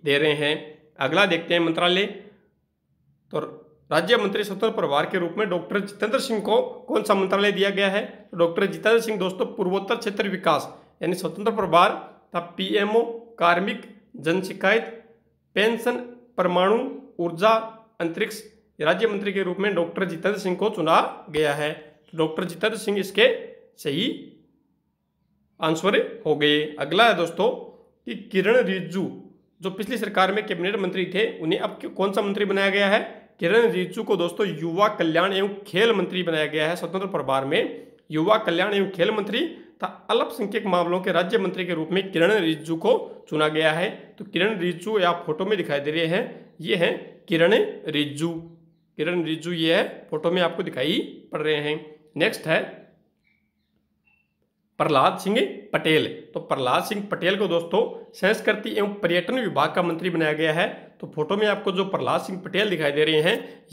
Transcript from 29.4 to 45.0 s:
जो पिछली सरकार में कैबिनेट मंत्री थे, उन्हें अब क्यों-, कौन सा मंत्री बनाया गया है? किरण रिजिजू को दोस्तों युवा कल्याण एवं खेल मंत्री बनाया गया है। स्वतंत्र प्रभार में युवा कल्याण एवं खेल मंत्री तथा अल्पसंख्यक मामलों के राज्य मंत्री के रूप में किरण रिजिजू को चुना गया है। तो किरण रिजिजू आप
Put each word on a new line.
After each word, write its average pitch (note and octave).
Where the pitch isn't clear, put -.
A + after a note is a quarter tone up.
जो F#3
पिछली G#3
सरकार G3+
में G#3
कैबिनेट F3+
मंत्री F#3+
थे, F3+
उन्हें E3+
अब G#3+
क्यों-, -
कौन G3
सा G#3+
मंत्री G3+
बनाया G3
गया G3+
है? -
किरण G#3
रिजिजू F3+
को G#3+
दोस्तों E3+
युवा E3
कल्याण F3+
एवं G3
खेल A3
मंत्री F#3
बनाया D#3+
गया D3+
है। F3
स्वतंत्र F3+
प्रभार C3+
में E3+
युवा E3
कल्याण F#3+
एवं G3
खेल F#3+
मंत्री G#3+
तथा -
अल्पसंख्यक A3
मामलों F3
के F#3+
राज्य F3+
मंत्री F#3
के F3
रूप D#3
में F#3+
किरण E3
रिजिजू D#3+
को -
चुना D3+
गया D#3
है। F3+
तो -
किरण G3
रिजिजू F3
आप F3